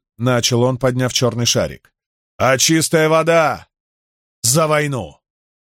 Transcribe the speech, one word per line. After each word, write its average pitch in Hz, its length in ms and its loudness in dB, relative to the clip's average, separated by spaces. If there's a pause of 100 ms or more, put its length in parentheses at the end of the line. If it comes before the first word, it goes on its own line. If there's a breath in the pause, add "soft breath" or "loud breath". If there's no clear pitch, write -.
(180)
начал 120 440 0
он, 127 160 0
подняв 127 340 -2
чёрный 117 340 -2
шарик. 78 460 -4 (440)
"А 127 220 2
чистая 160 500 2
вода 160 600 0 (760)
за 156 240 0
войну!" 143 540 -4 (600)